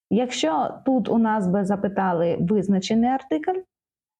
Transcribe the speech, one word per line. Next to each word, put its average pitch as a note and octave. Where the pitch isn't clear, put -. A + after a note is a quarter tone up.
Якщо B3+
тут C4
у A#3
нас A3
би F#3+
запитали F#3+
визначений G3+
артикль, D#4